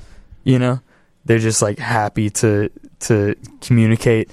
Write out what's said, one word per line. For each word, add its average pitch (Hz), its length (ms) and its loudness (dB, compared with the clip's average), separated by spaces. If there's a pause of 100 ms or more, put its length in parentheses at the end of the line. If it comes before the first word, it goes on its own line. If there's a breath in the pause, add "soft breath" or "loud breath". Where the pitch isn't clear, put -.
(420 loud breath)
you 131 160 2
know? 123 220 -2 (440 soft breath)
They're 113 140 2
just, 110 240 0
like, 104 160 -2
happy 110 520 -2
to, 104 400 0 (300)
to 104 360 0 (240)
communicate. 113 720 2